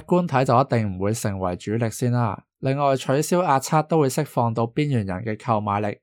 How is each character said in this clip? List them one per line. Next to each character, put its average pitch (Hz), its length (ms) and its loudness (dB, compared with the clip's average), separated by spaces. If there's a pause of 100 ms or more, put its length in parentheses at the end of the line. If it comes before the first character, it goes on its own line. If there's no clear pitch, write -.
觀 175 260 0
睇 139 180 2
就 123 160 4
一 139 40 2
定 107 320 -2
唔 92 60 -4
會 101 100 0
成 104 260 -4
為 92 180 -2
主 - 160 -8
力 117 180 -2
先 123 220 -2
啦。 120 320 -2 (160)
另 135 180 -2
外， 139 180 2
取 135 240 0
消 175 220 2
壓 143 160 2
測 151 300 0
都 165 100 2
會 139 100 4
釋 147 160 -2
放 117 300 0
到 117 120 0
邊 147 200 -2
緣 120 180 0
人 95 200 -6
嘅 107 200 -6
購 110 160 2
買 104 200 -2
力， 104 220 -4